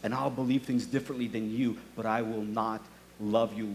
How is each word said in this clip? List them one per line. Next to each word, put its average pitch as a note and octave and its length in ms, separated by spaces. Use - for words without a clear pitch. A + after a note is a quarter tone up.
and A2 100
I'll C3+ 160
believe C3 340
things B2 220
differently C3 420
than A2 240
you, A#2 260
but A2 100
I A2+ 160
will A2 220
not A2 380
love G#2+ 380
you A2 180